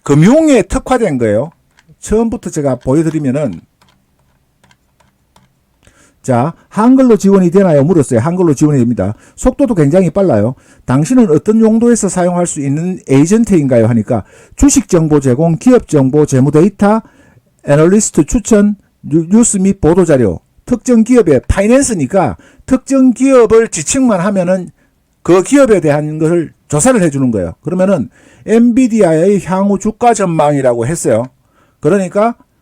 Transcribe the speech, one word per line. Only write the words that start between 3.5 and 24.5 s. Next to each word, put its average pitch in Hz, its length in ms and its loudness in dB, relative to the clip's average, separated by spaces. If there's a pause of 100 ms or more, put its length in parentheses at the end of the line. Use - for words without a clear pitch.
자, 131 300 -2 (160)
한글로 247 480 2
지원이 190 340 2
되나요? 165 320 2
물었어요. 139 380 0
한글로 170 320 0
지원이 147 260 0
됩니다. 107 340 -2 (220)
속도도 254 400 -2
굉장히 165 340 0
빨라요. 131 460 -2 (300)
"당신은 214 440 0
어떤 214 300 0
용도에서 226 480 0
사용할 175 400 -4
수 156 140 -10
있는 160 360 -6 (120)
에이전트인가요?" 143 800 2
하니까 117 360 -2 (320)
주식 277 320 0
정보 156 320 2
제공, 143 380 0
기업 247 320 2
정보, 143 360 0
재무 139 260 0
데이터, 202 500 0 (640)
애널리스트 165 580 2
추천, 208 540 0 (240)
뉴-, 160 260 -4
뉴스 214 300 2
및 190 240 -2
보도 175 240 2
자료, 123 340 0 (260)
특정 233 380 0
기업의 202 460 2
파이낸스니까 190 880 -2 (280)
특정 262 460 0
기업을 226 560 2
지칭만 214 540 -2
하면은 185 480 -2 (540)